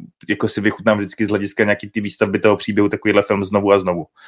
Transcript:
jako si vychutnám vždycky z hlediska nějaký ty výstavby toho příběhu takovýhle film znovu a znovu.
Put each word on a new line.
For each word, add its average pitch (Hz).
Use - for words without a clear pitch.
jako 104
si 107
vychutnám 107
vždycky 101
z 98
hlediska 101
nějaký 104
ty 107
výstavby 101
toho 104
příběhu 104
takovýhle 104
film 101
znovu 98
a 98
znovu. 87